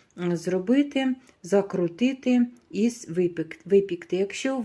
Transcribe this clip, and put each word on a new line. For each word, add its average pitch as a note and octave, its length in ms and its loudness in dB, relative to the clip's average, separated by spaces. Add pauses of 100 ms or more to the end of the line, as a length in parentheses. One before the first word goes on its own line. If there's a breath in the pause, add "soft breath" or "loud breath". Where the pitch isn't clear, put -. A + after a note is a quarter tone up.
(180 soft breath)
м, F3 180 0
зробити, B3+ 800 0 (280 loud breath)
закрутити G3+ 1040 2 (240)
і G3+ 160 0
с-, - 260 -6
випек-, E3+ 520 -2
випікти. F#3 520 2
Якщо A#3+ 480 -2